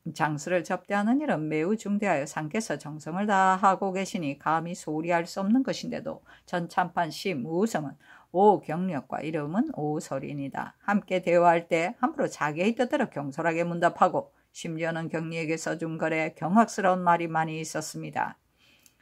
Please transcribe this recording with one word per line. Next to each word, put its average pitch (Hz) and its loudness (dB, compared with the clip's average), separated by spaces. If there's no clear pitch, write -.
장수를 156 0
접대하는 202 0
일은 160 -2
매우 156 0
중대하여 196 0
상께서 156 -4
정성을 156 -6
다하고 190 4
계시니 175 -4
감히 165 0
소리할 170 -2
수 - -8
없는 220 4
것인데도 - -6
전참판 170 -2
심우성은 165 -2
오경력과 175 2
이름은 160 -2
오설인이다. 143 -6
함께 190 0
대화할 170 6
때 165 0
함부로 247 -2
자기의 156 0
뜻대로 247 0
경솔하게 160 -2
문답하고 170 2
심지어는 165 -6
경리에게 165 -4
써준 160 -4
거래 160 0
경악스러운 190 2
말이 170 4
많이 160 -2
있었습니다. 156 -6